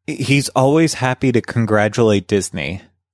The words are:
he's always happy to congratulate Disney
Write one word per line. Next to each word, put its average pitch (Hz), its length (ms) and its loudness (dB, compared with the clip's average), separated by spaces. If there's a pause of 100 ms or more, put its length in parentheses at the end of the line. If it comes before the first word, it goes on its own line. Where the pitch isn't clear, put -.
he's 139 440 -2
always 147 440 2
happy 127 380 -2
to 117 80 2
congratulate 107 880 0
Disney 90 540 -4 (320)